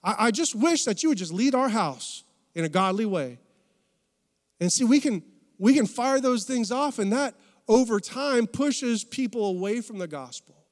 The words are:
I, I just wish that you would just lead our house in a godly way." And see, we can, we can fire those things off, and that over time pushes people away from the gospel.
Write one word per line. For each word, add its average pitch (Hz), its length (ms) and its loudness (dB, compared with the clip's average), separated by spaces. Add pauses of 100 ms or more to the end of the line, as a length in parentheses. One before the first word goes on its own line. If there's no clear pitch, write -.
I, 190 120 0 (100)
I 233 60 4
just 302 220 -2
wish 294 300 2
that 208 200 -2
you 320 60 2
would 269 80 2
just 175 140 -8
lead 247 240 0
our 254 140 2
house 165 560 -4 (300)
in 165 100 -2
a 160 40 -2
godly 190 360 0
way." 143 340 -4 (1200)
And 175 100 0
see, 262 140 0
we 254 160 6
can, 226 240 -2 (340)
we 226 160 6
can 269 120 4
fire 262 340 0
those 247 240 0
things 233 300 -2
off, 269 260 -2
and 202 140 0
that 269 220 -2 (340)
over 226 320 4
time 254 440 -2
pushes 254 600 -2
people 233 400 -4
away 196 340 -2
from 220 200 -12
the 175 100 -6
gospel. 135 480 -14 (140)